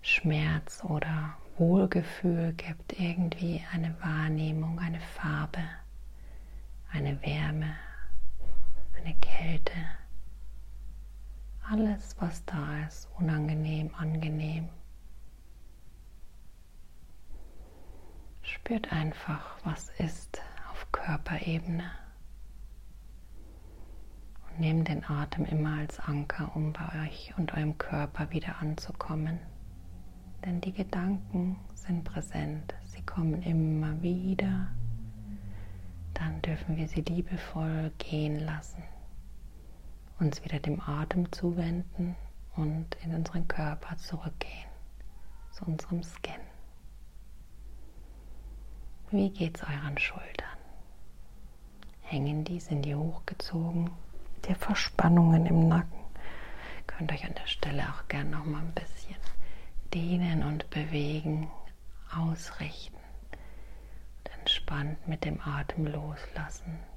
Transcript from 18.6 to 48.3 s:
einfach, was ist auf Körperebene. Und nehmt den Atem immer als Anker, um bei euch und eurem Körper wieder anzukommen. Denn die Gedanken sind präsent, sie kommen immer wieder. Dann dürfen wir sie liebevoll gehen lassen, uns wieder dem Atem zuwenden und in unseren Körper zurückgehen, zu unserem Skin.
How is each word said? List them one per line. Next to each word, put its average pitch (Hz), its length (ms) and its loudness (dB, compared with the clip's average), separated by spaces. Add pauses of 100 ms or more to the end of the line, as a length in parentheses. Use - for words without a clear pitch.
einfach, 156 720 -2
was - 240 -4 (100)
ist - 440 -2 (340)
auf - 160 -6
Körperebene. 165 960 -2 (2500)
Und 165 140 -6
nehmt 160 300 2
den 147 160 -2
Atem 147 400 -2
immer 151 320 0
als 151 240 -4
Anker, 147 520 -2
um 156 200 0
bei 156 340 -4
euch - 300 -10
und 165 160 -2
eurem 151 240 -2
Körper 147 540 -4
wieder 170 280 -4
anzukommen. 156 800 -2 (1040)
Denn 175 160 -2
die 185 140 -4
Gedanken 185 840 -2 (160)
sind 170 300 -2
präsent, 156 800 -4
sie - 200 -12
kommen 160 380 0
immer 156 600 2
wieder. 185 640 2 (1500)
Dann 160 280 -2
dürfen 160 340 -2
wir 156 140 -2
sie 160 120 0
liebevoll 160 960 -2
gehen 151 420 0
lassen, 156 440 -6 (1400)
uns 143 240 2
wieder 156 160 -4
dem 151 220 -2
Atem 156 500 0
zuwenden 175 840 0 (400)
und 160 440 -2
in 165 140 -2
unseren 165 320 2
Körper 156 480 0
zurückgehen, - 720 -8 (840)
zu - 140 -8
unserem 170 380 -4
Skin. - 300 -8 (2750)